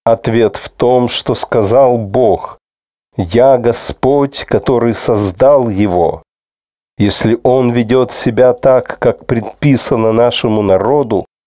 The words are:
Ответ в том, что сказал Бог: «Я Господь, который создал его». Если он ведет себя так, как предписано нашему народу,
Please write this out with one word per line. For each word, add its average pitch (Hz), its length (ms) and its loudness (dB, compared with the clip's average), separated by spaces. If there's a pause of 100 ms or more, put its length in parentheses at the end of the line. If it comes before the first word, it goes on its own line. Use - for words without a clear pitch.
Ответ 113 500 0
в - 140 -14
том, 123 380 0
что - 260 -4
сказал 120 640 0
Бог: 107 640 -2 (580)
«Я 120 400 2
Господь, 131 880 -2
который 117 480 0
создал 117 760 2
его». 92 540 -2 (800)
Если 110 420 0
он 127 300 2
ведет 120 400 0
себя 123 420 2
так, 127 460 0
как - 260 -2
предписано 117 880 -2
нашему 113 500 0
народу, 104 640 0 (220)